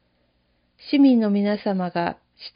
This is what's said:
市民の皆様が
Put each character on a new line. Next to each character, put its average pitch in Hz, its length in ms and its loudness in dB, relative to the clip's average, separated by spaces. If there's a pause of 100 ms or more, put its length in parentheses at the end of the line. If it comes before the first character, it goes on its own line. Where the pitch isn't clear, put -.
(880)
市 294 80 0
民 269 220 6
の 214 100 0
皆 202 280 0
様 185 320 -4
が 170 280 -6 (380)